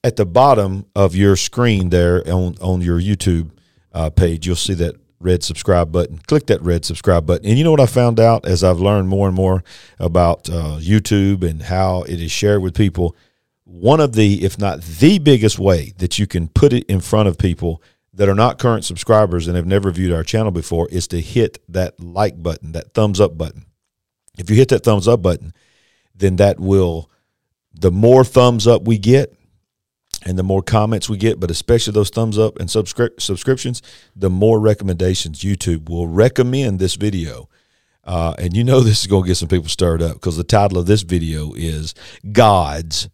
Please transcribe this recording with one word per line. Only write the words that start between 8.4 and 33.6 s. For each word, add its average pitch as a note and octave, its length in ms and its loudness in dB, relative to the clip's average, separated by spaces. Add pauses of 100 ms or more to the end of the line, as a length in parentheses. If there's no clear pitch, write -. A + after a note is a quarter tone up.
as F2+ 180 0
I've F2+ 160 2
learned G2 300 0
more G2 180 0
and F#2 80 -2
more F#2 280 0 (360)
about, E2+ 500 0
uh, D#2 300 -6
YouTube G2 640 0
and D#2 200 -6
how F#2 400 -2
it E2+ 180 -8
is E2 100 -8
shared G#2 320 0
with F2+ 100 -4
people? F2+ 420 -2 (480)
One G#2 380 2
of C3 120 2
the, G2+ 300 2
if - 160 -4
not F2+ 220 -4
the F2 360 2
biggest C3 400 2
way F#2+ 400 0
that F2+ 220 -4
you G2+ 80 0
can E2+ 220 -4
put C#3+ 240 4
it B2 160 0
in F#2+ 100 0
front G#2+ 300 0
of D#2+ 80 -4
people E2+ 440 -4 (320)
that G2+ 140 2
are G2 80 2
not A#2 240 2
current A2+ 240 0
subscribers F2+ 640 0
and F2 80 -2
have E2+ 100 -2
never G2 260 0
viewed F2 200 -2
our E2 140 -2
channel A2 260 -2
before E2+ 380 -4
is F2 180 -6
to F2 140 -6
hit - 360 -2 (120)
that F2+ 280 -4
like F2 460 -4
button, D#2+ 300 -8
that - 200 -12
thumbs G#2 280 0
up E2 160 2
button. D#2+ 280 -10 (720)
If F2+ 120 -12
you G#2+ 80 4
hit B2+ 120 6
that B2 140 0
thumbs G2+ 240 2
up A#2+ 140 2
button, E2+ 320 -2 (600)
then F#2+ 220 0
that G2+ 240 2
will, F#2 500 0 (640)
the F2 180 0
more A#2+ 340 6
thumbs A#2+ 420 2
up A#2 160 4
we A2 140 0
get A#2+ 360 2 (920)
and F#2 120 -4
the F#2 60 -2
more F#2+ 180 0
comments G#2+ 460 -2
we G#2+ 80 -4
get, G#2+ 240 -2
but F2 100 -4
especially A2 440 -2
those G#2 160 0
thumbs A2 280 -4
up A2 220 0
and F2 80 -8
subscri-, A2 540 -4
subscriptions, B2 600 -4 (360)